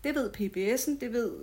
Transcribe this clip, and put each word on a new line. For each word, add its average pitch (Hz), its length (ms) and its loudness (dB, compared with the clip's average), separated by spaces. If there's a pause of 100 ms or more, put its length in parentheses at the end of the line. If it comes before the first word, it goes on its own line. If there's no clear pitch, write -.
Det 285 100 0
ved 269 160 0
P 196 220 -2
B - 40 -16
S'en, 254 440 2
det 247 120 -4
ved, 226 200 0 (100)